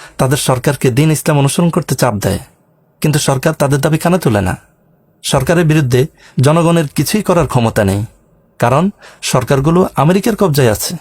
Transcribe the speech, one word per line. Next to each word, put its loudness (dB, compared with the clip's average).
তাদের 0
সরকারকে -2
দিন 2
ইসলাম 0
অনুসরণ 0
করতে -4
চাপ 0
দেয়, -4
কিন্তু 0
সরকার -2
তাদের 0
দাবি 0
কানে 0
তোলে 0
না। -2
সরকারের 0
বিরুদ্ধে 2
জনগণের 2
কিছুই -2
করার 0
ক্ষমতা 0
নেই, 0
কারণ 2
সরকারগুলো 0
আমেরিকার 2
কবজায় 2
আছে। -6